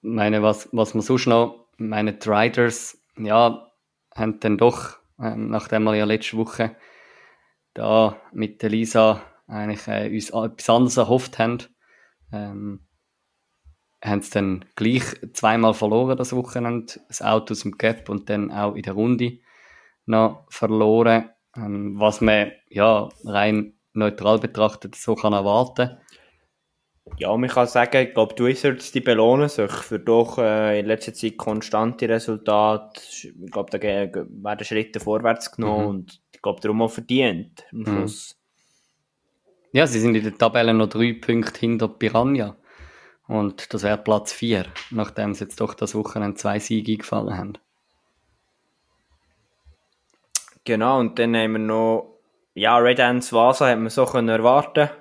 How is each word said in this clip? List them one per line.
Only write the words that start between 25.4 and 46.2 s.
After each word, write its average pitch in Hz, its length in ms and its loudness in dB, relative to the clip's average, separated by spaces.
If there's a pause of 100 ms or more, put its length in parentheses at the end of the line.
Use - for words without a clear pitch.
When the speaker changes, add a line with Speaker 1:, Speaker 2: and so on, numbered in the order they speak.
Speaker 2:
Ja, 104 180 -2
man 127 140 -2
kann 123 160 2
sagen, 120 300 2 (120)
ich - 60 -16
glaub, 110 220 2
die 123 80 0
Wizards, 131 480 -2
die 131 80 -2
belohnen 123 480 4
sich 104 220 -2
für - 280 -8
doch, 117 400 2
äh, 107 420 0
in 101 60 -6
letzter 110 280 -4
Zeit 110 220 -8
konstante 110 720 -2
Resultate. 107 920 0 (220)
Ich - 100 -20 (180)
glaub, 101 200 -8
da 104 80 -8
ge-, 101 300 -2
ge-, 92 200 -8
werden 104 360 -10
Schritte 110 360 -4
vorwärts 113 520 -2
genommen 107 300 -2
Speaker 1:
Mhm. 104 80 -2
Speaker 2:
und 95 300 -10 (120)
ich - 100 -20
glaub, 104 180 -4
darum 107 220 -2
auch 113 80 2
verdient 117 840 -2
am 117 80 -12
Speaker 1:
Mhm. 110 60 -10
Speaker 2:
Schluss. 104 500 -4 (1400)
Speaker 1:
Ja, 147 140 6
sie 117 140 0
sind 113 160 4
in 107 80 0
der 107 140 -6
Tabelle 113 360 4
noch 110 140 4
drei 117 240 0
Punkte 117 480 -2
hinter 113 280 0
Piranha. 113 680 0 (720)
Und 104 460 -4
das 104 100 -6
wäre 104 160 0
Platz 107 340 0
vier, 107 340 -2 (240)
nachdem 104 440 -6
sie 98 100 -10
jetzt - 160 -14
doch 110 140 -4
das - 200 -6
Wochenende 104 420 -6